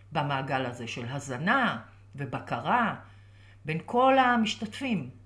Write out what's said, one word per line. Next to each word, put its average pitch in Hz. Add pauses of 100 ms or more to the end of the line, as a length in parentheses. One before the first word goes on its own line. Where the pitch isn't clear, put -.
(120)
במעגל 139
הזה 120
של 117
הזנה 143 (340)
ובקרה 143 (720)
בין 156
כל 262
המשתתפים. 226 (160)